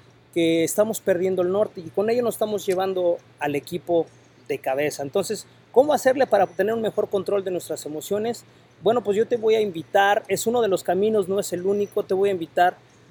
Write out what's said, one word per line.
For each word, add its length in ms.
que 300
estamos 360
perdiendo 420
el 100
norte, 300
y 80
con 200
ello 140
nos 120
estamos 300
llevando 520
al 160
equipo 520
de 100
cabeza. 460
Entonces, 420
¿cómo 220
hacerle 320
para 200
obtener 280
un 80
mejor 280
control 340
de 80
nuestras 340
emociones? 600
Bueno, 220
pues 140
yo 100
te 100
voy 180
a 60
invitar, 680
es 200
uno 140
de 60
los 160
caminos, 440
no 120
es 140
el 120
único, 380
te 100
voy 160
a 40
invitar 420